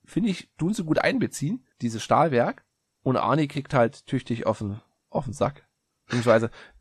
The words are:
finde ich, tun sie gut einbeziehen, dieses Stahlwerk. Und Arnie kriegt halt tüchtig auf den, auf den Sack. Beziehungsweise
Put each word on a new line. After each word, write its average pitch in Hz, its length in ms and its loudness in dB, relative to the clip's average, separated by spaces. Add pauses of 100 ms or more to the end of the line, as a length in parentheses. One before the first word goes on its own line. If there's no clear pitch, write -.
finde 214 240 -2
ich, - 300 -6
tun 180 160 0
sie 196 100 -4
gut 156 140 0
einbeziehen, 196 680 -2 (140)
dieses 113 220 -4
Stahlwerk. 127 640 2 (380)
Und 131 140 2
Arnie 143 320 2
kriegt - 240 -10
halt 120 340 2
tüchtig 120 400 -4
auf 107 120 0
den, 101 220 -6 (280)
auf - 160 -4
den 104 80 -8
Sack. - 340 -4 (400)
Beziehungsweise 113 440 4 (300)